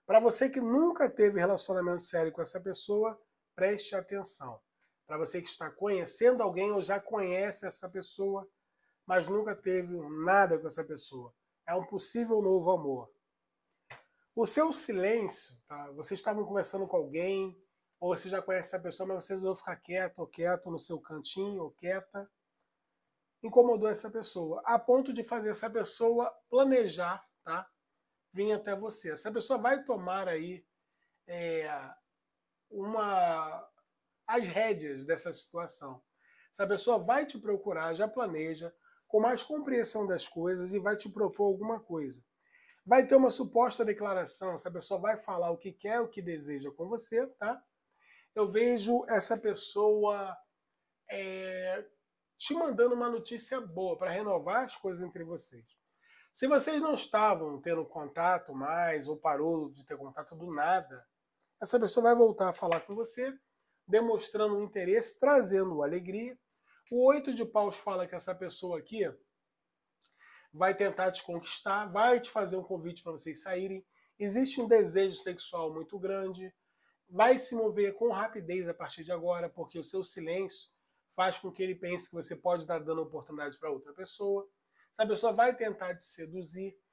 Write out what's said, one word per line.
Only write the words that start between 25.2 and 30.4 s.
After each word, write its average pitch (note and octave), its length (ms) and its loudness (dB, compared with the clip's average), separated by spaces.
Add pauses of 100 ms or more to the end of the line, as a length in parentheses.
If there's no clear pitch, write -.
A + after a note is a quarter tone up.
fazer A3 280 -4
essa A3 180 -6
pessoa A#3 640 0 (140)
planejar, G3+ 760 2 (200)
tá? E3+ 260 -6 (640)
Vir G3+ 180 0
até G#3 240 -2
você. G3 360 -6
Essa G#3 200 -8
pessoa A#3 280 0
vai C4+ 240 2
tomar F#3+ 440 -4
aí, E3+ 380 -6 (640)